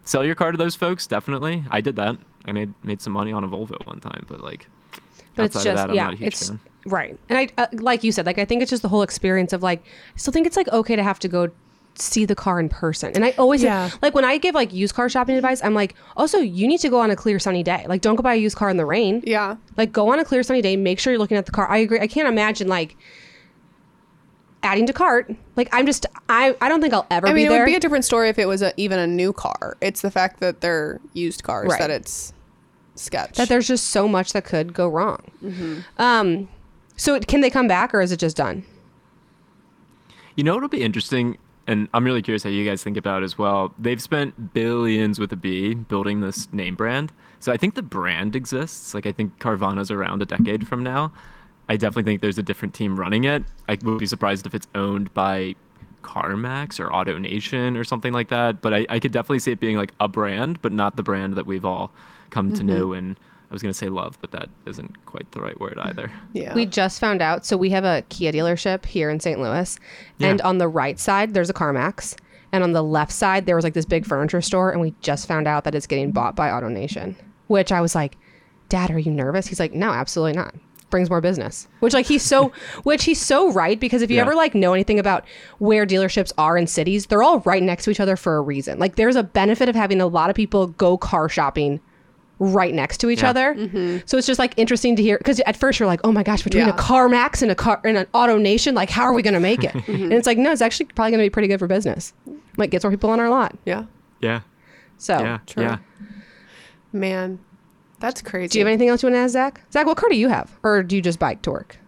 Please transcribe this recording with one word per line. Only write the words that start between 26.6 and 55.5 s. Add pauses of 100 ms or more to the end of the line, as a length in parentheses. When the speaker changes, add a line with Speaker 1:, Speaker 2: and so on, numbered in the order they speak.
Speaker 2:
I
don't
think
I'll
ever
Speaker 3:
I
mean,
Speaker 2:
be
Speaker 3:
it
Speaker 2:
there.
Speaker 3:
would
be
a
different
story
if
it
was
a,
even
a
new
car.
It's
the
fact
that
they're (120)
used
cars
Speaker 2:
Right.
Speaker 3:
that
it's (640)
sketch.
Speaker 2:
That
there's
just
so
much
that
could
go
wrong. (240)
Speaker 3:
Mm-hmm. (180)
Speaker 2:
Um, (480)
so
it,
can
they
come
back,
or
is
it
just
done? (1700)
Speaker 1:
You
know
what'll
be
interesting, (280)
and
I'm
really
curious
how
you
guys
think
about
it
as
well.
They've
spent
billions
with
a
B
building
this
name
brand. (280)
So
I
think
the
brand
exists.
Like,
I
think
Carvana's
around
a
decade
from
now. (560)
I
definitely
think
there's
a
different
team
running
it. (260)
I
would
be
surprised
if
it's
owned
by (480)